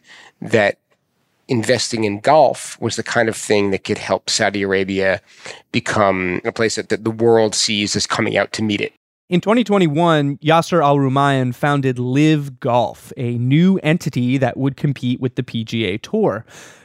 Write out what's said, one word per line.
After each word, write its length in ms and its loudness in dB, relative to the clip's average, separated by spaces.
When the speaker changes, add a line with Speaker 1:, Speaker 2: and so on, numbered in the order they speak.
Speaker 1:
that 380 0
investing 560 -2
in 160 -4
golf 600 2
was 140 -4
the 80 -6
kind 260 -2
of 80 -2
thing 360 0
that 100 -2
could 160 -4
help 320 -4
Saudi 320 -2
Arabia 580 0
become 720 0
a 80 -4
place 240 -2
that, 140 -8
that 120 -2
the 80 -2
world 460 4
sees 400 -2
as 100 -2
coming 300 -2
out 160 -2
to 100 -6
meet 180 0
it. 120 -4
Speaker 2:
In 120 0
twenty 240 2
twenty-one, 720 2
Yasser 420 2
Al-Rumayyan 760 2
founded 420 0
Live 640 0
Golf, 560 -2
a 200 -4
new 420 4
entity 600 0
that 180 0
would 200 -2
compete 440 -2
with 140 -4
the 80 -4
P 220 -8
G 220 -4
A 120 -2
Tour, 480 -2